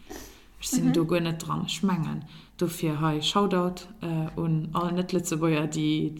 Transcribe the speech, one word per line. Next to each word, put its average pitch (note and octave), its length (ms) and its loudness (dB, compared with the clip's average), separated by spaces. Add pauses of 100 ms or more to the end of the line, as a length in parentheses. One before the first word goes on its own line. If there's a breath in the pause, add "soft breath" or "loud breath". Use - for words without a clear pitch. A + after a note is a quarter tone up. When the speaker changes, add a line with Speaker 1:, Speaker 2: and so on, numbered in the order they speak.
(600 loud breath)
Speaker 1:
Ich - 100 -8
sind E3+ 180 2
Speaker 2:
Mhm. E3 60 6
Speaker 1:
da E3 100 4
gar E3+ 160 2
nicht E3 180 -2 (100)
dran. D#3 200 -2
Ich - 160 -6
meine, D#3 380 0 (360 loud breath)
dafür, E3 420 0
hey, D3+ 220 2
Shoutout, F3+ 600 2 (180)
äh, D#3+ 380 -2
und D#3+ 340 0
alle F3 200 0
Nicht-Lützeburger, E3 760 2
die D#3 520 0